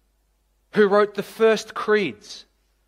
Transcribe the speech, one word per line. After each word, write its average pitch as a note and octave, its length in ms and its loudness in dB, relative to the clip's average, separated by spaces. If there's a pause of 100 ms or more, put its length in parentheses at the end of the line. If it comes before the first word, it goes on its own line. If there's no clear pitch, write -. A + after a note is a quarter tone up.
(720)
who G#3 160 2
wrote G#3 280 0
the G3 80 -8
first A3 500 -2
creeds, - 720 -4 (420)